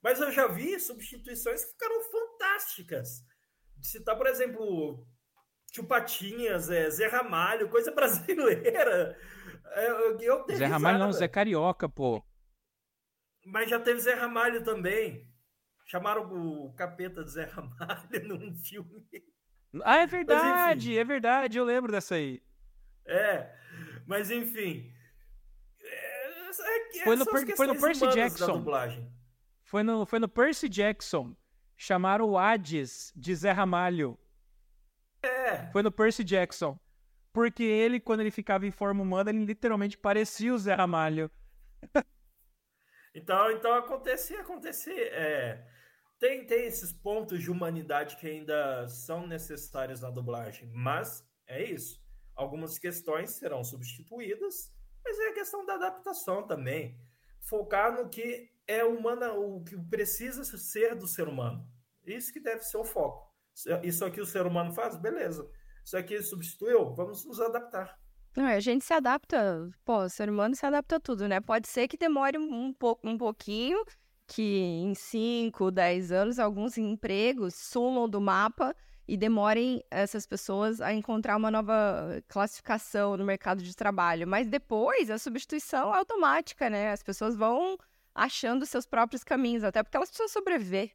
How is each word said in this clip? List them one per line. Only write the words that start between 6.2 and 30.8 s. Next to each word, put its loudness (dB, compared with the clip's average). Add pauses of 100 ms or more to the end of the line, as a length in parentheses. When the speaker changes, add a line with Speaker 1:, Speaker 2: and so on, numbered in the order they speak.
Speaker 1:
é, 2
Zé 0
Ramalho, 0
coisa 4
<laughs> -
brasileira. 4 (560)
É, 0
eu, 2
eu 2
dei -2
Speaker 2:
Zé 2
Ramalho 6
não, 4
Speaker 1:
risada. 2
Speaker 2:
Zé 2
Carioca, 2
pô. 0 (1200)
Speaker 1:
Mas 0
já 2
teve 2
Zé 2
Ramalho 2
também. -2 (600)
Chamaram -2
o -6
capeta -8
de -14
Zé -8
Ramalho -10
<laughs> -
num -10
filme. -14 (800)
Speaker 2:
Ah, 6
é 8
Speaker 1:
Mas, 2
Speaker 2:
verdade, 4
Speaker 1:
enfim. 2
Speaker 2:
é 4
verdade, 2
eu 4
lembro 2
dessa 0
aí. -4 (640)
Speaker 1:
É, 0 (560)
mas -2
enfim. -4 (880)
É, -10
é -2
que -6
Speaker 2:
Foi 8
no 4
Speaker 1:
são 0
as 4
Speaker 2:
Per-, -2
foi 6
no 2
Speaker 1:
questões 0 (180)
Speaker 2:
Percy 4
Speaker 1:
humanas 6
da 4
Speaker 2:
Jackson. 0
Speaker 1:
dublagem. -4 (520)
Speaker 2:
Foi 0
no, 2
foi 0
no 2
Percy 4
Jackson. -2 (420)